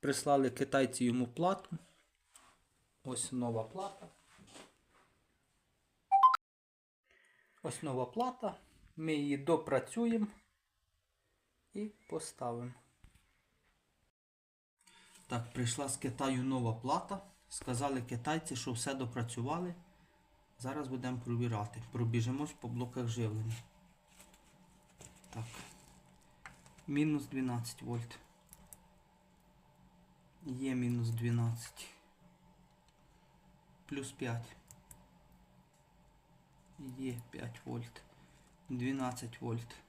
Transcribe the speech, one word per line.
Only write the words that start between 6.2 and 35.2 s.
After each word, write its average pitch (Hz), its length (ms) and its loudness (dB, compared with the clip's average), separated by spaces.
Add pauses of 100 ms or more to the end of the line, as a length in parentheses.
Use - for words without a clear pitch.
Ось 147 200 -6
нова 131 240 0
плата. 240 500 -2 (400)
Ми 156 180 0
її 143 220 2
допрацюємо 170 920 4 (1500)
і 208 160 -4 (180)
поставимо. 123 680 -4 (2500)
Так, 117 260 -2
прийшла 127 360 0
з - 80 -2
Китаю 131 460 0
нова 127 320 2
плата. 160 460 0 (280)
Сказали 135 540 0
китайці, 147 540 -2
що 123 160 -2
все 135 220 -2
допрацювали. 131 800 -2 (840)
Зараз 135 300 -4
будемо 127 300 -2
провірати. 117 640 -2 (100)
Пробіжимось 120 600 2
по - 160 -10
блоках 120 400 -2
живлення. 113 460 0 (1800)
Так. 113 140 -6 (1400)
Мінус 147 400 4
дванадцять 123 560 -2
вольт. 120 360 -4 (2250)
Є 131 280 -2
мінус 120 360 2
дванадцять. 117 760 0 (2000)
Плюс 139 260 -6
п'ять. 117 440 -4 (2250)